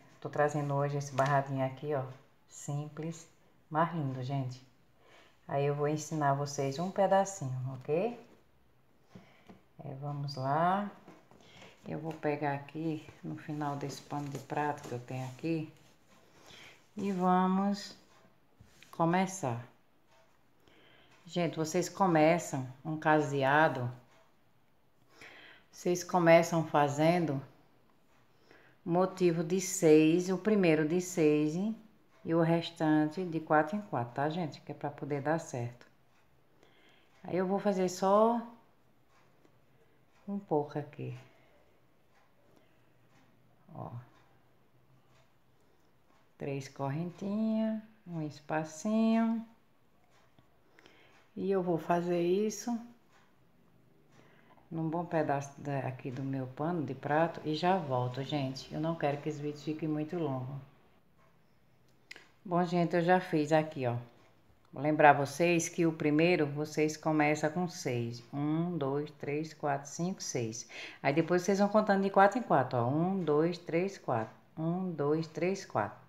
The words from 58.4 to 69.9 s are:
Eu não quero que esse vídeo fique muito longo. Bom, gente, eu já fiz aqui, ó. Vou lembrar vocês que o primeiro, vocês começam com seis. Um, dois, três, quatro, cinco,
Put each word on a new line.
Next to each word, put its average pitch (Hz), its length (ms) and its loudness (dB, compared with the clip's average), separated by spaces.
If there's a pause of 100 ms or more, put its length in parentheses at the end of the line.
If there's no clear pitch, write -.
Eu 151 80 -6
não 165 140 -2
quero 143 240 -2
que 156 120 -6
esse 143 120 -8
vídeo 147 180 -6
fique 156 280 -6
muito 151 280 -4
longo. 139 460 -4 (1800)
Bom, 175 180 2
gente, 170 320 2
eu 175 60 4
já 180 180 6
fiz 156 320 0
aqui, 156 360 2
ó. 120 80 0 (760)
Vou 131 120 -8
lembrar 151 300 8
vocês 165 540 2
que 165 200 0
o 160 60 2
primeiro, 156 520 4
vocês 151 500 -2
começam 151 540 2
com 175 180 -2
seis. 120 640 -4
Um, 160 460 -2
dois, 143 320 -2
três, 151 460 -6
quatro, 139 340 -4
cinco, 180 320 -6